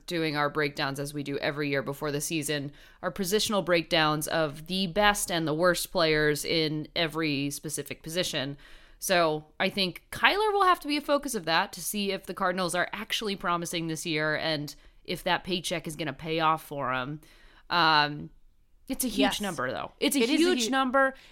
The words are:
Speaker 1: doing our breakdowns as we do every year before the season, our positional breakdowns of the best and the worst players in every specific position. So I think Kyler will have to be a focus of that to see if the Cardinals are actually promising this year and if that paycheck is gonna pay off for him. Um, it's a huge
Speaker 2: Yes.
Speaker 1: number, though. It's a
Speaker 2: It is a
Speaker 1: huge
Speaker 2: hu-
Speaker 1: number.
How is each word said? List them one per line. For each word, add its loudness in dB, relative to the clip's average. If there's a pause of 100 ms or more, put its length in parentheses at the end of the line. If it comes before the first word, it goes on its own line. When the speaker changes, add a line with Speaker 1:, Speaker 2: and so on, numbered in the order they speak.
Speaker 1:
doing -2
our 2
breakdowns -2
as -6
we -6
do -4
every -2
year 0
before -4
the -2
season, -2 (320)
our -2
positional 0
breakdowns 2
of -2
the 0
best 2
and 2
the 0
worst 2
players 4
in 0
every 0
specific -8
position. -4 (440)
So 2 (120)
I 0
think -2
Kyler 4
will 4
have 6
to -8
be 0
a 0
focus 0
of -6
that 2
to -12
see -2
if -6
the -8
Cardinals 0
are 0
actually -4
promising -2
this -4
year 0
and -4 (320)
if -8
that 0
paycheck -6
is -8
gonna -4
pay -4
off 2
for -4
him. -4 (500)
Um, 2 (580)
it's -4
a 0
huge -2
Speaker 2:
Yes. 2
Speaker 1:
number, -4
though. -8
It's 0
a 4
Speaker 2:
It 2
is 2
a 6
Speaker 1:
huge 2
Speaker 2:
hu- -2
Speaker 1:
number. 2 (160)